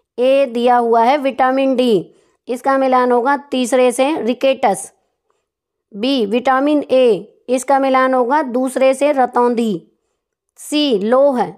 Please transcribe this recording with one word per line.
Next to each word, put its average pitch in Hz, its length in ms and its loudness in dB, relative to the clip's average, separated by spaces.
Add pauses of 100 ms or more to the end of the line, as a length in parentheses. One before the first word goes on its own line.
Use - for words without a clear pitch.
(180)
ए 269 280 2
दिया 240 300 0
हुआ 233 260 2
है 254 160 2
विटामिन 269 580 0
डी, 220 380 0 (340)
इसका 262 300 -2
मिलान 254 340 2
होगा 247 240 0 (100)
तीसरे 254 460 0
से 277 280 -2
रिकेटस। 240 720 -2 (1000)
बी 240 340 -2
विटामिन 262 560 0
ए, 233 680 0
इसका 247 300 0
मिलान 262 360 0
होगा 254 280 0
दूसरे 262 520 -2
से 277 180 0
रतौंधी। 240 760 -2 (720)
सी 285 380 -2
लोह, 254 440 2 (160)